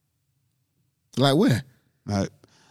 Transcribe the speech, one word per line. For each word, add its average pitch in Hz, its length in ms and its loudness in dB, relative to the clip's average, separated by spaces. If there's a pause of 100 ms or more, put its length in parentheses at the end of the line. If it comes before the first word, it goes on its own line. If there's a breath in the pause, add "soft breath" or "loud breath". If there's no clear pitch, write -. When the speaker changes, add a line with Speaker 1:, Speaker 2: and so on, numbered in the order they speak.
(1160)
Speaker 1:
Like 139 180 2
where? 151 280 0 (420)
Speaker 2:
Like, 98 240 -4 (420 soft breath)